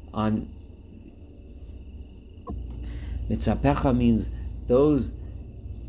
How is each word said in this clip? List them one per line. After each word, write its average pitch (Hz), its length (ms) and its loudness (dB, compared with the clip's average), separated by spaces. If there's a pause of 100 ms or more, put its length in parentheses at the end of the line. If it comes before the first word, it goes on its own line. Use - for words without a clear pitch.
(120)
On 107 380 2 (2750)
Mitzapecha 123 640 4
means 117 320 6 (380)
those, 135 460 6 (760)